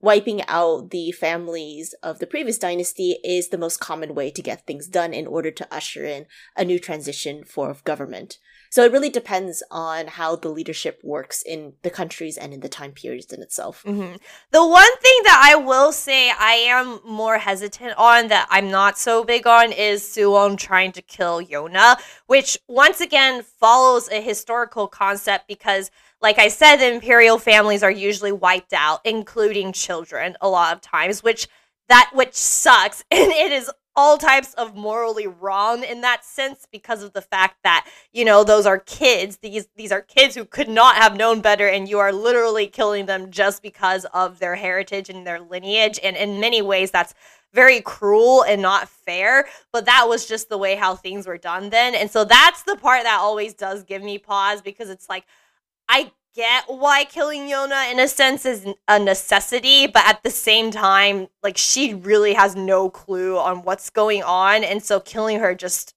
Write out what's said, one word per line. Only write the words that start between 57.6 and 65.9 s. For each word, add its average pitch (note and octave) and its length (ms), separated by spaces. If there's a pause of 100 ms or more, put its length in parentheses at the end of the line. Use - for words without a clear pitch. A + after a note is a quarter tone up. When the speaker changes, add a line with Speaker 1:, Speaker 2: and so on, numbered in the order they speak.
Speaker 2:
in B3 80
a C4 80
sense C4+ 380
is A3 200
n-, G3 80 (140)
a G#3 100
necessity, A3 880
but A3 220
at G#3+ 160
the - 80
same A3 400
time, G3 560 (160)
like, G3 140
she C4 360
really G#3 400
has G3 220
no F#3+ 340
clue F#3 480
on F3+ 260
what's F#3 280
going G#3+ 320
on, F#3+ 400
and G3+ 180
so G3+ 180
killing A3 400
her F#3+ 140
just - 440